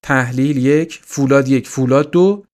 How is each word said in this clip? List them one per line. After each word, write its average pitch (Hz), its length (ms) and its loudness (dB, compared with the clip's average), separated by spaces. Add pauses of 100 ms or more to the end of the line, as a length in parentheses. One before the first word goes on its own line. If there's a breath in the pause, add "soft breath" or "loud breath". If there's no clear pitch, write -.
تحلیل 131 520 -2
یک، 147 460 0
فولاد 135 440 0
یک، 131 200 0
فولاد 135 440 -2
دو 196 420 0